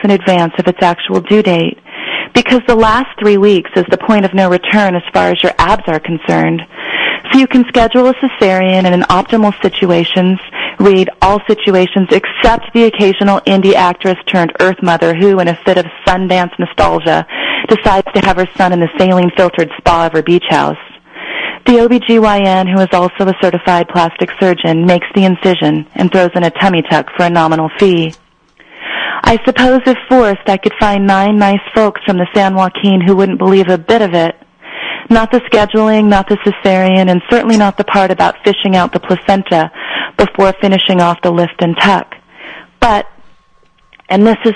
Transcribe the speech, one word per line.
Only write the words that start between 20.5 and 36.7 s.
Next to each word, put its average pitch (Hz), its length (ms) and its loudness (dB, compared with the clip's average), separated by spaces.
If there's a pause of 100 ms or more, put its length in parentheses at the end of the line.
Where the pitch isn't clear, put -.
The 240 160 4
O 233 80 2
B 240 100 2
G 233 180 2
Y 208 220 2
N, 190 280 0
who 190 120 0
is 185 140 2
also 180 340 0
a 190 140 0
certified 175 480 0
plastic 170 500 -2
surgeon, 170 480 0
makes 175 260 2
the 196 120 2
incision 170 680 0
and 185 180 -2
throws 180 220 2
in 180 100 -2
a 170 60 0
tummy 180 320 0
tuck 147 340 -4
for 175 100 0
a 175 40 0
nominal 160 480 0
fee. 170 360 2 (1080)
I 226 240 0
suppose 254 400 2
if 254 120 2 (100)
forced, 220 400 2
I 190 100 0
could 202 220 -2
find 202 260 0
nine 202 320 2
nice 202 240 2 (140)
folks 214 300 0
from 196 120 0
the 180 160 -2
San 196 220 0
Joaquin 190 460 0
who 185 140 2
wouldn't 190 220 0
believe 190 300 2
a 180 100 0
bit 220 240 0
of 185 120 -2
it. 165 220 0 (760)
Not 226 200 2
the 247 100 2
scheduling, 214 680 2
not 196 200 2
the 208 100 0
cesarean, 190 720 0